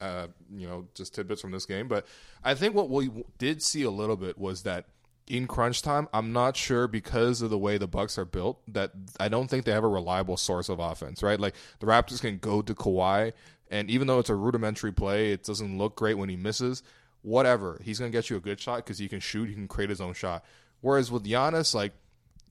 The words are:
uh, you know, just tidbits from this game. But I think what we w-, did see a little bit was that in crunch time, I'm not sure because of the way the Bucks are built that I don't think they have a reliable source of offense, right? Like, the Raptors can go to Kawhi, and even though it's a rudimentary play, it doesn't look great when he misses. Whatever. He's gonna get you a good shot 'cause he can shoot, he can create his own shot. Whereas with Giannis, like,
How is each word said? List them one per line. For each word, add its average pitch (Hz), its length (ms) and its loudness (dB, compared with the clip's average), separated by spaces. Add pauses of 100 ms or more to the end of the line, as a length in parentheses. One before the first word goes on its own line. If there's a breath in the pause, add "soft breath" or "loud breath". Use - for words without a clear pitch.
uh, 90 260 -6 (260)
you 95 140 -10
know, 90 280 -10
just - 200 -12
tidbits 98 260 -6
from 95 100 -10
this 92 140 -8
game. 101 220 -4
But 104 180 0 (380 loud breath)
I 131 120 2
think 196 200 0
what 190 140 2
we 135 160 2
w-, 120 200 -6 (120)
did 147 240 -2
see 151 220 0
a 120 80 2
little 107 260 0
bit 92 200 -6
was 92 260 -6
that 90 220 -4 (420)
in 127 200 -2
crunch 120 340 0
time, 147 320 0
I'm 110 200 0
not 123 240 4
sure 123 320 2
because 117 520 2
of 113 100 0
the 107 60 2
way 101 200 2
the 98 100 -2
Bucks 98 300 -2
are 95 80 -2
built 90 420 -2
that 101 240 -2 (260)
I 104 120 0
don't 123 180 0
think 131 160 0
they 117 80 2
have 110 140 4
a - 20 6
reliable 92 480 2
source 90 320 0
of 90 120 -2
offense, 82 440 -6
right? 104 160 4
Like, 98 160 0 (240 loud breath)
the - 60 -6
Raptors 117 340 6
can 107 200 -4
go 104 220 2
to 104 140 -4
Kawhi, 98 560 2 (380 loud breath)
and 104 200 -2
even 131 180 2
though 131 120 6
it's 120 100 2
a 110 60 2
rudimentary 110 560 0
play, 104 400 2
it 98 140 -2
doesn't 101 320 -4
look 104 180 0
great 110 220 2
when 98 100 -2
he 92 80 -4
misses. 107 480 -2 (400 soft breath)
Whatever. 113 600 4
He's 107 160 -6
gonna 123 100 -4
get 113 220 0
you 113 40 -2
a 98 40 -2
good 101 200 -6
shot 120 240 -4
'cause 98 140 -10
he 98 100 -6
can 95 120 -8
shoot, 107 280 -4
he 101 60 -6
can 101 140 -8
create 101 240 -2
his 95 100 -6
own 92 140 -6
shot. 87 280 -6 (380 soft breath)
Whereas 131 300 4
with 120 120 -2
Giannis, 135 520 2
like, 104 180 0 (580)